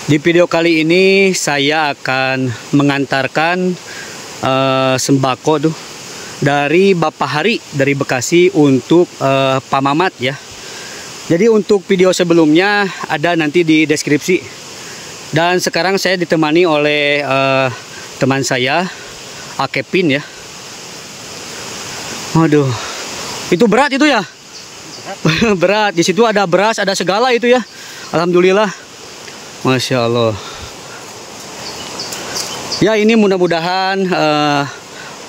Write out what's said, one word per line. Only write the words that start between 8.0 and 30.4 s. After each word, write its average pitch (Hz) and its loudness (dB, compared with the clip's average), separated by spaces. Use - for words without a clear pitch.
untuk, 151 4
eh, 135 0
Pak - 0
Mamat 151 0
ya. 131 -2
Jadi 175 4
untuk 208 4
video 185 4
sebelumnya 175 4
ada 165 0
nanti 156 2
di 156 4
deskripsi. 147 0
Dan 170 2
sekarang 175 -2
saya 185 0
ditemani 165 2
oleh, 147 2
eh, 135 2
teman 135 2
saya, 135 0
Akepin 143 0
ya. 143 2
Waduh, 151 4
itu 170 4
berat 262 2
itu 269 2
ya? 269 4
<laughs> 190 0
Berat, 202 2
di 170 -2
situ 185 2
ada 202 2
beras, 202 2
ada 196 -2
segala 208 0
itu 226 -2
ya. 247 4
Alhamdulillah. 180 2
Masya 127 0
Allah. 117 2